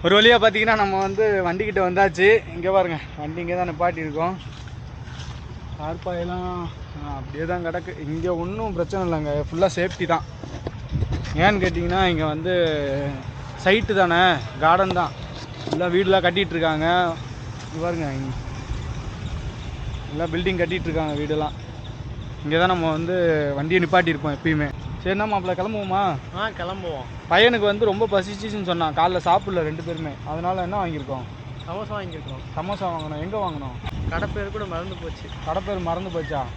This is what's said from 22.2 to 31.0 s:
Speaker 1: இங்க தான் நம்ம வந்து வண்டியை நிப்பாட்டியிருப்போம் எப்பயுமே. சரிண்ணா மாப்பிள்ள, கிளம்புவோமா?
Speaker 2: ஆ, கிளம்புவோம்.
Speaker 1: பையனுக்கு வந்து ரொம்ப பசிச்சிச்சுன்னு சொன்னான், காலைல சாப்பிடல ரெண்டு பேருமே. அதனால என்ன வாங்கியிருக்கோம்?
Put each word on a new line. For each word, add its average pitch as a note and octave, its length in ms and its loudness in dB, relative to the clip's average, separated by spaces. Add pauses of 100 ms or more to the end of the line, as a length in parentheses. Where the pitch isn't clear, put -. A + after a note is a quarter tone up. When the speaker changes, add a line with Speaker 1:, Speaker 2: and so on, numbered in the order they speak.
Speaker 1:
இங்க D3+ 160 0
தான் F#3 160 4
நம்ம E3 100 0 (120)
வந்து E3+ 180 -2 (420)
வண்டியை D#3+ 240 4
நிப்பாட்டியிருப்போம் D#3 560 2
எப்பயுமே. D3+ 320 2 (340)
சரிண்ணா G3 260 2
மாப்பிள்ள, F#3 300 0
கிளம்புவோமா? G3 420 0 (360)
Speaker 2:
ஆ, G#3 100 -2 (100)
கிளம்புவோம். F3 480 -6 (240)
Speaker 1:
பையனுக்கு G#3+ 400 8
வந்து G#3 200 4
ரொம்ப G#3 220 2
பசிச்சிச்சுன்னு G3+ 580 -2
சொன்னான், E3 280 0
காலைல F3 300 4
சாப்பிடல F#3 400 4
ரெண்டு D#3+ 180 -6
பேருமே. D#3+ 260 -6 (200)
அதனால F3 340 -2
என்ன F#3 160 -4
வாங்கியிருக்கோம்? C#3 420 -4 (440)